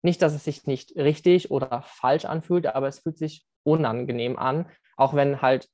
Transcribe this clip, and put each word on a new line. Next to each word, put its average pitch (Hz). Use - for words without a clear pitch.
nicht, 175
dass 151
es 147
sich -
nicht -
richtig 160
oder 131
falsch 135
anfühlt, 165
aber 135
es 139
fühlt 160
sich 156
unangenehm 123
an, 151
auch 135
wenn 139
halt 131